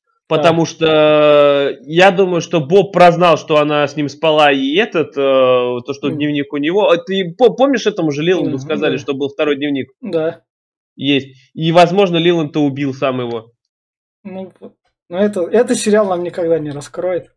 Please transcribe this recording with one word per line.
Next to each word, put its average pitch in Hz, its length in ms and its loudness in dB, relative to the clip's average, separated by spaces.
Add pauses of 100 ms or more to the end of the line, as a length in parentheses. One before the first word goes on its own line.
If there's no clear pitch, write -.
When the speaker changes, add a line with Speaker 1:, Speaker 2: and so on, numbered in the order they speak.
(280)
Speaker 1:
Потому 160 360 2
что 151 1160 2
я 170 280 4
думаю, 180 300 0
что 165 200 -2
Боб 170 320 2
прознал, 175 440 4
что 151 220 -2
она 147 280 0
с 139 100 -12
ним 147 120 -4
спала, 151 420 2
и 139 260 0
этот, 180 400 -2
э, 139 40 -2
то, 127 720 2
что 139 160 -6
Speaker 2:
Мгм. 160 80 -4
Speaker 1:
дневник 147 360 -6
у 151 40 -8
него. 165 340 0
А 175 60 4
ты 180 400 -6
по-, 240 180 4
помнишь, 254 320 0
этому 170 240 -2
же 143 120 -6
Лиланду 165 300 0
Speaker 2:
Мгм, 135 60 -6
Speaker 1:
сказали, 147 380 -4
Speaker 2:
да. - 20 -8
Speaker 1:
что 143 160 -8
был 139 140 -4
второй 147 280 -2
дневник? 139 340 -6 (100)
Speaker 2:
Да. 165 400 -6 (560)
Speaker 1:
Есть. 135 320 -2 (260)
И, 160 180 -2
возможно, 175 440 2
Лиланд-то 160 440 0
убил 139 340 -2
сам 131 260 -4
его. 117 320 -10 (720)
Speaker 2:
Ну, 190 360 -14
вот. - 140 -20 (340)
Но 175 120 -8
это, 208 220 -2
это 220 340 0
сериал 208 320 0
нам 175 160 -4
никогда 165 340 -2
не 151 120 -8
раскроет. 170 680 -8